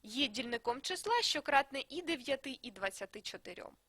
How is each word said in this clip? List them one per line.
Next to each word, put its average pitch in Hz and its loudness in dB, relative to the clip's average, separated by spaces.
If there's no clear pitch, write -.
є 240 0
дільником 240 -2
числа, 440 2
що - 2
кратне 277 4
і 339 -6
дев'яти, 269 -2
і 247 -10
двадцяти 196 -6
чотирьом. - -10